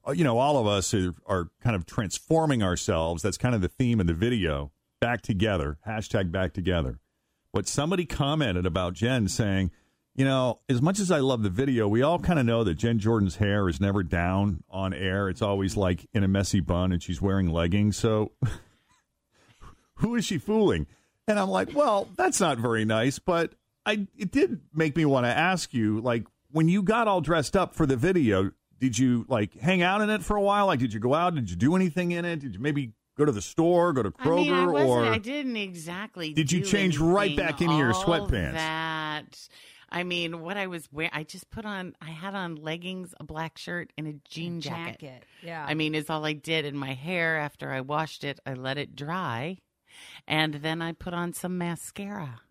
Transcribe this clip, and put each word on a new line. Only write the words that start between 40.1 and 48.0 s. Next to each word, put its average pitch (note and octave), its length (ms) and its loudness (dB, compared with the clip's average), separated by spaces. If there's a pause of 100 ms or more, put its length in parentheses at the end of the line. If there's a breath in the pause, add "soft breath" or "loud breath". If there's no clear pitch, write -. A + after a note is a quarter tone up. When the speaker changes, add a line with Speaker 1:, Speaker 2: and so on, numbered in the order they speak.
Speaker 2:
what F#3 140 -8
I F#3+ 120 -4
was E3+ 240 -10
wearing, D#3 200 -4
I D#3 120 -6
just - 260 -18
put A3+ 140 -12
on, F#3+ 360 -8
I D#3+ 100 -14
had F3+ 260 -10
on F3 200 -6
leggings, F3 600 -10
a D#3 60 -16
black D#3 340 -10
shirt, F3 400 -8
and D#3 80 -8
a D3+ 60 -8 (160)
jean E3+ 300 -8
Speaker 3:
A - 20 -8
Speaker 2:
jacket. D3+ 400 -10
Speaker 3:
jacket, B2+ 240 -18 (180)
yeah. E3 240 -10
Speaker 2:
I D3+ 80 -4
mean, D#3 220 -2
is D3+ 140 -4
all D#3 140 -4
I D#3 100 -2
did. D3+ 300 -4
In C#3+ 120 -8
my C3+ 180 -6
hair, E3 440 -2
after C#3+ 340 -6
I C3 80 -4
washed D3 420 -6